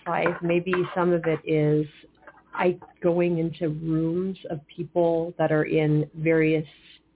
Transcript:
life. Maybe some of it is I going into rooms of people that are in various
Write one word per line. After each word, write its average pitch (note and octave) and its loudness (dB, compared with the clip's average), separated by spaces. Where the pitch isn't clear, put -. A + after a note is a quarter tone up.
life. E3+ 0
Maybe F3 0
some F3+ 0
of E3 0
it D#3 0
is D3+ 2
I F3+ 0
going F3 2
into E3 -2
rooms D#3+ -2
of D#3+ -8
people E3+ -2
that D#3 2
are D#3 2
in D3+ 2
various D#3 2